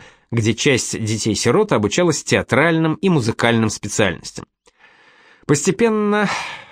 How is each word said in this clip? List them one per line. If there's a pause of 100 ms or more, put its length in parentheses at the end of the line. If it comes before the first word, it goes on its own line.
(300)
где
часть
детей-сирот
обучалась
театральным
и
музыкальным
специальностям. (1000)
Постепенно (440)